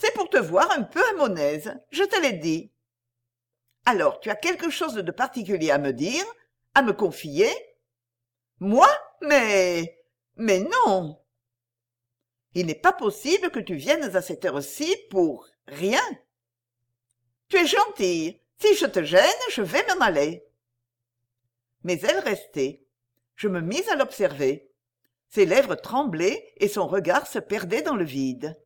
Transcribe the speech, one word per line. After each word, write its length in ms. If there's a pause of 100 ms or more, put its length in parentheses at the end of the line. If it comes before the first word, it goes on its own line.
C'est 140
pour 160
te 80
voir 320
un 120
peu 220
à 100
mon 200
aise, 400 (160)
je 140
te 160
l'ai 120
dit. » « 400 (1120)
Alors, 340
tu 100
as 60
quelque 340
chose 240
de 160
particulier 640
à 60
me 140
dire, 320 (500)
à 80
me 100
confier ? » « 580 (1080)
Moi ? 280 (320)
Mais, 840 (320)
mais 240
non ! » « 600 (1300)
Il 120
n'est 80
pas 180
possible 580
que 80
tu 160
viennes 420
à 60
cette 220
heure-ci 520 (140)
pour 380 (180)
rien. » « 340 (1500)
Tu 80
es 100
gentille. 720 (180)
Si 180
je 100
te 160
gêne, 220 (260)
je 120
vais 260
m'en 160
aller. » 420 (1400)
Mais 180
elle 200
restait. 680 (480)
Je 140
me 120
mis 280
à 80
l'observer. 720 (600)
Ses 160
lèvres 300
tremblaient 840
et 100
son 180
regard 400
se 120
perdait 440
dans 140
le 80
vide. « 600